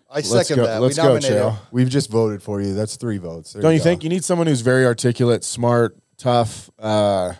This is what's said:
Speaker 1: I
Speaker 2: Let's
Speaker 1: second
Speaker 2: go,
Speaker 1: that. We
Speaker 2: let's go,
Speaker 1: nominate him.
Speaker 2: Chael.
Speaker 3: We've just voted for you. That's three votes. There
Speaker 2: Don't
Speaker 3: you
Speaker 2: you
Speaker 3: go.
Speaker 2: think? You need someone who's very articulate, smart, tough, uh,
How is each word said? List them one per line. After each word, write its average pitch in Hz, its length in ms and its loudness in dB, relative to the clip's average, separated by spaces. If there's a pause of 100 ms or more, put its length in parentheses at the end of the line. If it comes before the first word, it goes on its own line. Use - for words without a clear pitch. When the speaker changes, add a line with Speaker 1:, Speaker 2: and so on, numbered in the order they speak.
Speaker 1:
I 135 60 -10
Speaker 2:
Let's 151 140 -4
Speaker 1:
second 160 280 0
Speaker 2:
go, 120 80 2
Speaker 1:
that. 110 140 -2
We 120 60 2
Speaker 2:
let's 139 120 0
go, 160 60 0
Speaker 1:
nominate 127 280 2
him. 107 60 2
Speaker 2:
Chael. 107 200 -2 (140)
Speaker 3:
We've 127 180 0
just 127 200 -2
voted 107 320 0
for 101 200 -6
you. 98 120 -2
That's 107 220 -4
three 113 220 -6
votes. 82 360 -14
There 104 80 -12
Speaker 2:
Don't 160 100 4
Speaker 3:
you 165 40 4
Speaker 2:
you 151 40 2
Speaker 3:
go. - 40 -2
Speaker 2:
think? 165 200 2
You 156 60 -4
need 180 140 -4
someone 170 240 0
who's 139 140 0
very 127 240 4
articulate, 120 580 0
smart, 120 540 0 (200)
tough, 120 520 0 (100)
uh, 104 600 0